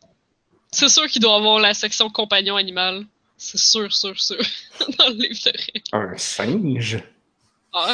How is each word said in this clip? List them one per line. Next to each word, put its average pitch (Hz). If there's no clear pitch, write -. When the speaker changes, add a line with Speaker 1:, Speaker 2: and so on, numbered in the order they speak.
Speaker 1:
C'est 285
sûr 311
qu'il 247
doit 214
avoir 214
la 208
section 214
compagnon 202
animal. 185
C'est -
sûr, 208
sûr, 190
sûr. -
<laughs> -
Dans 294
le 240
livre 226
de -
règles. -
Speaker 2:
Un 98
singe ? 117
Speaker 1:
Ah, 180